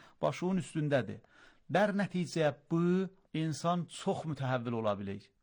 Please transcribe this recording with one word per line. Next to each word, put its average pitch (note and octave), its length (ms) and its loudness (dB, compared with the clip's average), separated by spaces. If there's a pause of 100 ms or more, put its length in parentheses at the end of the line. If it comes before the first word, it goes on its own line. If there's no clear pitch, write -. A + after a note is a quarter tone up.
(180)
başının F3 440 0
üstündədir. C3 600 -2 (420)
Dər G3+ 300 2
nəticə E3+ 600 0 (120)
bu, E3+ 180 2 (480)
insan D#3+ 580 0
çox - 360 -4
mütəhəvvil B2+ 540 -2
ola G#2+ 160 2
bilir. G2 300 -8 (180)